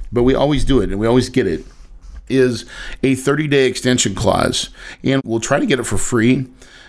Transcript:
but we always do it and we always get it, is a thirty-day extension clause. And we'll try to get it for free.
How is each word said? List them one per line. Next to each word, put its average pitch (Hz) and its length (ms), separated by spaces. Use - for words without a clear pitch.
but 120 100
we 127 120
always 139 300
do 135 160
it 92 100
and 98 100
we 110 60
always 123 220
get 120 180
it, 82 180
is 127 360
a 135 100
thirty-day 143 520
extension 120 500
clause. - 540
And 135 200
we'll 113 140
try 135 220
to 302 60
get 143 120
it 117 60
for 107 120
free. 123 520